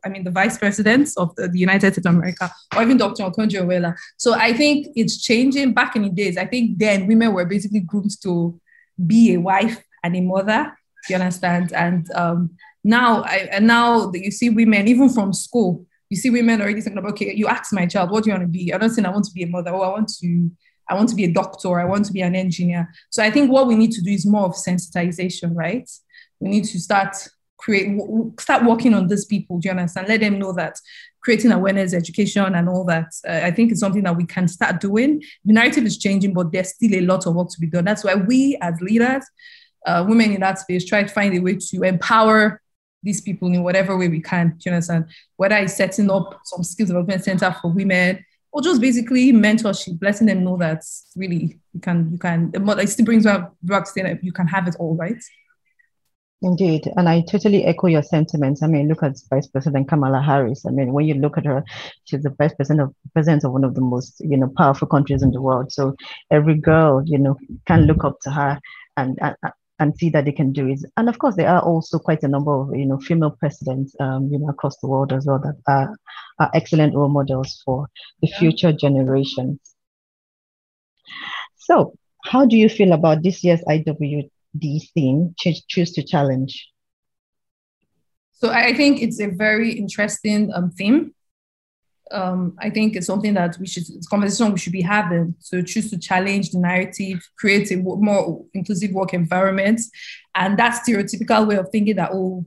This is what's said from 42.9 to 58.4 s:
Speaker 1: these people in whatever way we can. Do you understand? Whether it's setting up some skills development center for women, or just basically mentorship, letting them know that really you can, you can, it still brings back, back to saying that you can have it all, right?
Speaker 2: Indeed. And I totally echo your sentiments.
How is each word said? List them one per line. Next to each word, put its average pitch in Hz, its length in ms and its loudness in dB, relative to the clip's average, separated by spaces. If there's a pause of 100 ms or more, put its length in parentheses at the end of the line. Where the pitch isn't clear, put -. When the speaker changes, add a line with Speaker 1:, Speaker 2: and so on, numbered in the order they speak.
Speaker 1:
these 202 200 -6
people 180 260 -4
in 180 140 2
whatever 190 340 0
way 185 120 0
we 165 120 -2
can. 170 380 0
Do - 100 -8
you 180 40 -2
understand? 170 340 -2 (320)
Whether 196 180 4
it's 196 180 0
setting 196 360 0
up 190 340 -2
some 180 180 -8
skills 190 280 -4
development 180 340 -2
center 185 260 0 (120)
for 170 100 -2
women, 185 500 0 (300)
or 294 80 -4
just 311 180 2
basically 247 540 4
mentorship, 214 720 2
letting 202 240 2
them 185 180 2
know 180 140 -2
that 160 260 -2 (320)
really 175 420 -4 (140)
you 175 80 -12
can, 170 320 -2
you 175 60 -6
can, 170 340 -2
it 196 380 0
still 220 160 2
brings 220 180 4
back, 196 260 2 (120)
back 190 240 -2
to - 40 -18
saying 190 160 -4
that 170 160 -6
you 180 100 -8
can 180 140 -2
have 180 220 -2
it 170 100 -6
all, 165 180 -4
right? 175 200 -6 (1300)
Speaker 2:
Indeed. 180 520 0
And 180 140 4
I 170 140 4
totally 202 420 2
echo 165 220 2
your 160 160 4
sentiments. 147 600 0